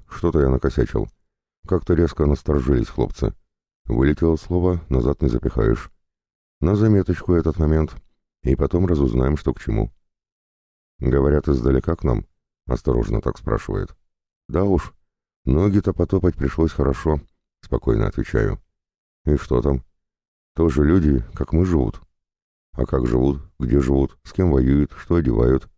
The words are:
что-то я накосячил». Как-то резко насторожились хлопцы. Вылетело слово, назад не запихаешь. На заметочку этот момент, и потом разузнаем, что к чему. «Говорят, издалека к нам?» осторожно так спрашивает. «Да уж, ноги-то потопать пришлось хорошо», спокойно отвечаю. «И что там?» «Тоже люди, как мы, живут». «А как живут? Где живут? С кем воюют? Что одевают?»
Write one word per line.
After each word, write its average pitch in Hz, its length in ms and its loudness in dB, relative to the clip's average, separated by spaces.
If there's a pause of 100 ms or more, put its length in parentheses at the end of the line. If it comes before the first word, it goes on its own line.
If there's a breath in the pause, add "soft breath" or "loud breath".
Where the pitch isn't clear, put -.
что-то 82 320 0
я 67 100 4
накосячил». 62 580 -2 (580)
Как-то 90 280 0
резко 80 320 2
насторожились 69 600 0
хлопцы. - 460 -4 (520)
Вылетело 80 500 2
слово, 87 540 -2
назад 65 320 0
не 76 60 2
запихаешь. 57 640 -2 (680)
На 98 160 2
заметочку 101 560 2
этот 82 260 0
момент, 78 380 0 (460)
и - 120 0
потом 87 300 0
разузнаем, 69 540 0
что - 160 -2
к - 60 -18
чему. 53 320 -4 (1080)
«Говорят, 69 500 0
издалека 67 480 0
к - 80 -6
нам?» 55 220 -2 (400)
осторожно 55 560 -2
так 58 160 -6
спрашивает. - 580 -6 (520)
«Да 90 160 0
уж, 95 280 0 (540)
ноги-то 95 480 2
потопать 87 400 0
пришлось 80 380 -2
хорошо», 69 480 -2 (420)
спокойно 55 440 -2
отвечаю. 52 540 -4 (640)
«И 76 120 2
что 64 260 -2
там?» 67 220 0 (720)
«Тоже 76 300 2
люди, 73 400 2 (100)
как - 200 -4
мы, 87 100 2
живут». 80 380 -2 (680)
«А 65 120 -4
как 62 220 0
живут? 65 340 0 (180)
Где 67 220 0
живут? 67 420 0
С - 120 -20
кем 90 160 2
воюют? 67 420 2
Что - 220 -4
одевают?» 64 520 2 (120)